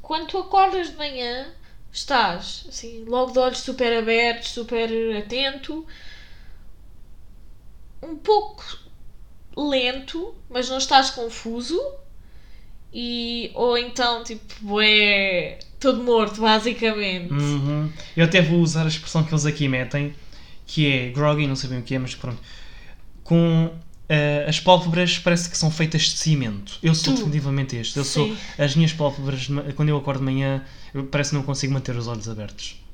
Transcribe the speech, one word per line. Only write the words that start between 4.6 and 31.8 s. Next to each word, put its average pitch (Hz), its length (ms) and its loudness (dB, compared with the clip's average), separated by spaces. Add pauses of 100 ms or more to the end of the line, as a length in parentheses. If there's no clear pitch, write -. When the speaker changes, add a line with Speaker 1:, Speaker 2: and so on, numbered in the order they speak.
Speaker 1:
atento, 269 680 -4 (2250)
um 311 140 -10
pouco 415 480 2 (920)
lento, 269 800 -2 (160)
mas 247 200 -2
não 262 80 -2
estás 269 340 6
confuso, 240 680 -6 (1120)
e, 240 600 -6
ou 240 240 2
então, 240 460 0
tipo, 214 580 -4
é 202 800 4 (200)
todo 240 240 4
morto, 220 380 4
basicamente. 214 920 2
Speaker 2:
Uhum. 147 580 2 (260)
Eu 165 80 8
até 175 160 6
vou 170 180 6
usar 160 260 4
a - 20 2
expressão 156 360 0
que 156 80 0
eles 151 140 2
aqui 151 220 0
metem, 131 480 -2 (500)
que 147 260 2
é 127 180 0
groggy, 147 380 2
não 135 80 0
sei 131 140 -6
bem 127 100 -2
o 120 40 -6
que 131 120 -4
é, 131 40 0
mas 127 160 -4
pronto. 120 260 -6 (840)
Com 165 480 6 (400)
eh, 147 360 4
as 156 120 0
pálpebras 175 600 4
parece 175 300 2
que - 80 -8
são 160 120 4
feitas 156 320 2
de - 160 2
cimento. 117 640 0
Eu 160 140 6
sou 269 180 2
Speaker 1:
Tu? 262 60 4
Speaker 2:
definitivamente 139 560 0
este. 117 220 -4
Eu 139 60 0
sou, 147 240 2
Speaker 1:
Sim. 214 100 -4 (200)
Speaker 2:
as 143 180 2
minhas 160 160 6
pálpebras, 139 500 -2
de 127 100 -6
ma-, 143 120 0 (100)
quando 151 160 2
eu 147 80 4
acordo 139 220 -2
de 135 60 0
manhã, 135 400 0 (280)
eu 135 120 -4
parece 143 240 0
que 151 60 0
não 135 80 0
consigo 135 280 -2
manter 127 240 -2